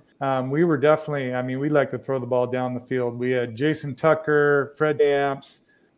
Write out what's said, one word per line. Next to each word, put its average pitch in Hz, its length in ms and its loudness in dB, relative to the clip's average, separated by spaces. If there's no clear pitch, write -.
um, 131 320 -2
we 151 120 2
were 160 140 2
definitely, 143 560 2
I 123 80 -2
mean, 127 180 -4
we 143 100 -2
like 143 220 2
to 127 60 -6
throw 135 220 -4
the 120 80 -8
ball 123 180 0
down 127 280 -4
the 123 80 -6
field. 123 360 -4
We 123 140 -2
had 120 240 -2
Jason 143 400 -2
Tucker, 147 840 2
Fred 151 220 0
Stamps, 139 640 0